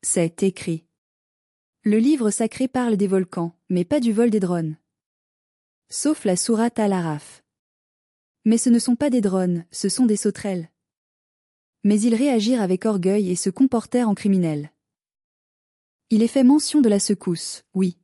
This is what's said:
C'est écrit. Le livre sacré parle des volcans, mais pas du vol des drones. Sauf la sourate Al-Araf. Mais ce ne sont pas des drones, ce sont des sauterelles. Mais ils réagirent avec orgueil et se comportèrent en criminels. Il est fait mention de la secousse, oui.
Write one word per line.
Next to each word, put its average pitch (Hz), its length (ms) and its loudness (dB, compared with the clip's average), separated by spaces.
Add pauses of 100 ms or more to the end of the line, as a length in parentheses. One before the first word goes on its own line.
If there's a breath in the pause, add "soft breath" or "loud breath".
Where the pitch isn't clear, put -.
C'est 170 400 -2
écrit. 185 440 -4 (960)
Le 214 160 2
livre 240 320 2
sacré 226 360 -4
parle 240 300 -2
des 196 100 0
volcans, 185 480 -2 (140)
mais 175 160 0
pas 294 140 0
du 233 140 0
vol 233 180 2
des 214 80 0
drones. 170 380 -4 (1120)
Sauf - 360 -4
la 185 100 2
sourate 233 440 -2
Al-Araf. 180 680 -4 (960)
Mais 220 140 2
ce 254 120 0
ne 240 80 6
sont 240 200 0
pas 294 120 -2
des 240 120 0
drones, 180 500 -2
ce - 160 -6
sont 247 180 0
des 214 120 0
sauterelles. 196 520 -6 (1160)
Mais 208 160 4
ils 226 120 2
réagirent 233 480 0
avec 185 240 -2
orgueil 196 460 0
et 180 60 -2
se - 120 -2
comportèrent 247 600 0
en 202 40 2
criminels. 170 600 -2 (1400)
Il 220 140 4
est 233 40 2
fait 269 160 2
mention 294 380 4
de 233 80 4
la 202 100 4
secousse, - 640 -4 (100)
oui. 185 300 -2